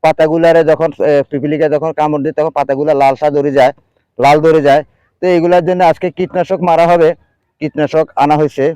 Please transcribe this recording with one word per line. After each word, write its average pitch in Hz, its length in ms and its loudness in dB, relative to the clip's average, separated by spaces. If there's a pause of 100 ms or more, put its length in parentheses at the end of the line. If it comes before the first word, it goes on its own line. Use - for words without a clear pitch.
পাতাগুলারে 160 580 2 (100)
যখন, 160 180 0 (200)
এ, 147 40 2 (160)
পিপিলিকা 147 460 -4
যখন 156 140 -4 (100)
কামড় 151 240 -2
দেয় 156 140 -6
তখন 151 180 -2
পাতাগুলা 143 460 -2
লালসা 135 260 0 (100)
ধরে 143 140 -2
যায়, 135 200 2 (480)
লাল 143 260 4
ধরে 160 220 4
যায়। 143 140 4 (400)
তো 180 60 -6
এগুলার 175 380 2
জন্য 185 160 -2 (100)
আজকে 185 160 -4 (100)
কীটনাশক 180 420 -4 (100)
মারা 165 220 2
হবে, 170 180 4 (520)
কীটনাশক 151 440 -4 (180)
আনা 147 140 0
হয়েছে। 147 280 -2 (100)